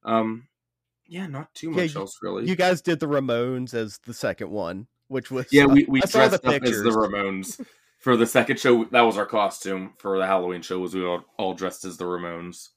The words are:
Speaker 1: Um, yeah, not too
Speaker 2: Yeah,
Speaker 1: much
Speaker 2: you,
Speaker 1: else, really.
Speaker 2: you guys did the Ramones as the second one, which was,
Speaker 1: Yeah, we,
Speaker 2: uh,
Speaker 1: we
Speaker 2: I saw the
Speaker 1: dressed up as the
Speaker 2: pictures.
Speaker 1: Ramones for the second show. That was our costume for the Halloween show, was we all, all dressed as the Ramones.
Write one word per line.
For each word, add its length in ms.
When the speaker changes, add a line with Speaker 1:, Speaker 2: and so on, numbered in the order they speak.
Speaker 1:
Um, 440
yeah, 200
not 280
too 160
Speaker 2:
Yeah, 120
Speaker 1:
much 120
Speaker 2:
you, 60
Speaker 1:
else, 220
really. 260
Speaker 2:
you 80
guys 260
did 180
the 60
Ramones 680
as 260
the 160
second 360
one, 380
which 240
was, 220
Speaker 1:
Yeah, 140
we, 180
Speaker 2:
uh, 40
Speaker 1:
we 140
Speaker 2:
I 40
saw 220
the 100
Speaker 1:
dressed 60
up 180
as 80
the 80
Speaker 2:
pictures. 60
Speaker 1:
Ramones 720
for 180
the 100
second 320
show. 280
That 160
was 140
our 100
costume 720
for 200
the 80
Halloween 360
show, 180
was 140
we 100
all, 200
all 160
dressed 300
as 140
the 60
Ramones. 720